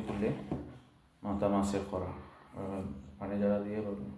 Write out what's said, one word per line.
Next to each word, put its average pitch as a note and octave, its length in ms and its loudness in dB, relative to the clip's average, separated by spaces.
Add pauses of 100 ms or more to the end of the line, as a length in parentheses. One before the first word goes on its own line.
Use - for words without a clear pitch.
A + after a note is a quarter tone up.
খুলে G#2 240 2 (920)
মাথা G2+ 260 2
মাসে G2+ 300 4 (120)
করা, F2+ 200 0
আহ, F#2+ 720 -6 (360)
পানি G2+ 240 -4
ঝাড়া G2+ 180 6
দিয়ে G#2 200 -2
বা G2+ 120 -2 (260)